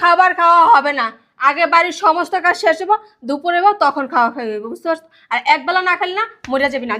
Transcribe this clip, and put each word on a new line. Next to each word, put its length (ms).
খাবার 280
খাওয়া 220
হবে 260
না, 60
আগে 160
বাড়ির 300
সমস্ত 300
কাজ 200
শেষ 180
হবো, 140
দুপুরে 320
হবো, 100
তখন 280
খাওয়া 220
খাওয়া 180
হইব, 200
বুঝতে 180
পারছ? 120
আর 60
একবেলা 340
না 120
খেলে 200
না 40
মরে 240
যাবি 160
না, 100